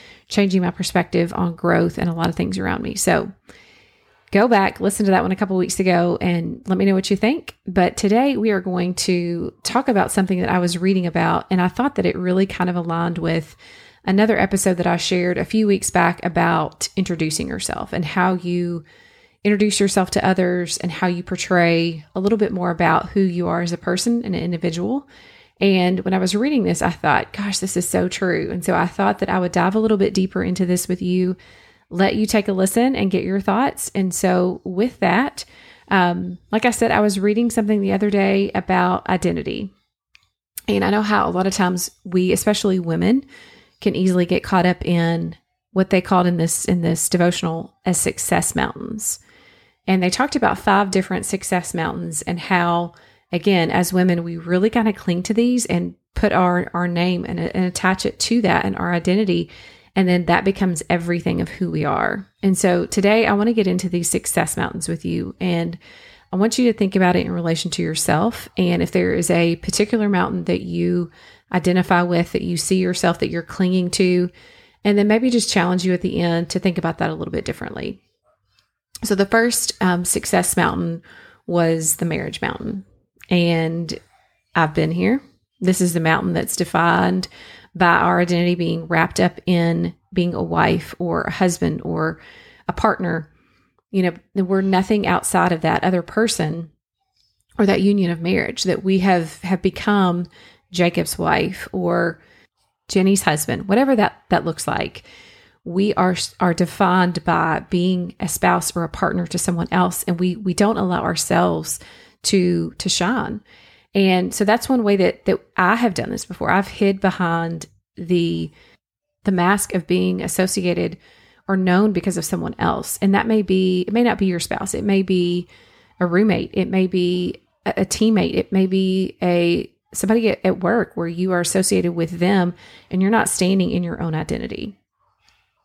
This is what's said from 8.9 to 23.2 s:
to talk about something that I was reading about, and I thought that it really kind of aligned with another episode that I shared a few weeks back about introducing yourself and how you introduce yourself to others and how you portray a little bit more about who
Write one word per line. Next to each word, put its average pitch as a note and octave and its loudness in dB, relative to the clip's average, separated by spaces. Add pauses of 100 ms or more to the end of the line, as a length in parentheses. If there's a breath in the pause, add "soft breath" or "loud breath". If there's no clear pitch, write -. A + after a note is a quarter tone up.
to F3 -2 (100)
talk B3+ -2
about G3 2
something F#3+ 0
that F#3 -2
I F3+ 2
was F3 0
reading F#3 2
about, E3+ 0
and F#3 2
I F3+ 2
thought C4 -2
that F3+ 0
it - 0
really F#3 2
kind F#3 -4
of F3+ -2
aligned E3+ -2
with E3 -4 (480 loud breath)
another G#3 4
episode F#3+ 2
that F3 0
I F3 2
shared F3+ -2
a F3 -2
few A3 0
weeks G3 2
back F3 0
about E3 -2
introducing E3 -2
yourself - -8
and F3 -2
how F3+ 0
you F3 -4 (600 soft breath)
introduce G#3 2
yourself G3 2
to - 2
others F3+ 0
and F3 -4
how F3+ -2
you F3+ -2
portray E3+ 0 (100)
a F#3 -4
little G3+ 2
bit G3+ 0
more F3+ -2
about E3 2
who G3 0